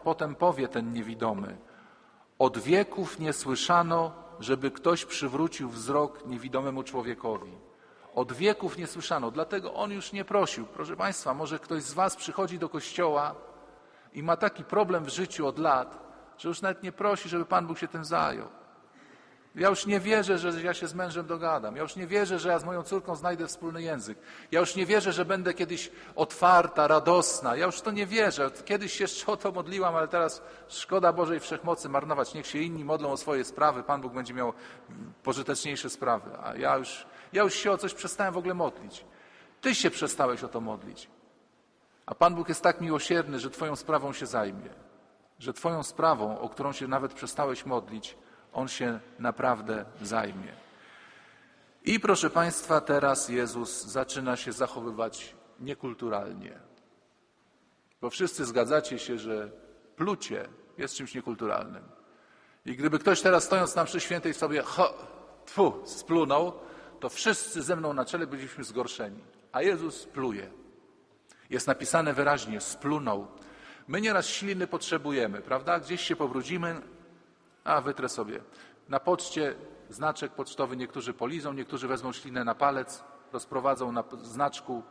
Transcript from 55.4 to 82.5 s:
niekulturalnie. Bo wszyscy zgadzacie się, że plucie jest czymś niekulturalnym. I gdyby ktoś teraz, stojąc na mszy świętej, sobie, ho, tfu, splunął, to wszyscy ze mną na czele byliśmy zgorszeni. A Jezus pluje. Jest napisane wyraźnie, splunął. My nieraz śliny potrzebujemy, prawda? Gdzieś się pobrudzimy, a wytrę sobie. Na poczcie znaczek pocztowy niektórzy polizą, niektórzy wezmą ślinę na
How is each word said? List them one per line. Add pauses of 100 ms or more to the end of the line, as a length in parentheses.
niekulturalnie. (1400)
Bo
wszyscy
zgadzacie
się,
że (440)
plucie (300)
jest
czymś
niekulturalnym. (840)
I
gdyby
ktoś
teraz,
stojąc
na
mszy
świętej,
sobie,
ho, (520)
tfu,
splunął, (460)
to
wszyscy
ze
mną
na
czele
byliśmy
zgorszeni. (280)
A
Jezus
pluje. (1000)
Jest
napisane
wyraźnie,
splunął. (600)
My
nieraz
śliny
potrzebujemy,
prawda?
Gdzieś
się
pobrudzimy, (840)
a
wytrę
sobie. (480)
Na
poczcie (340)
znaczek
pocztowy
niektórzy
polizą,
niektórzy
wezmą
ślinę
na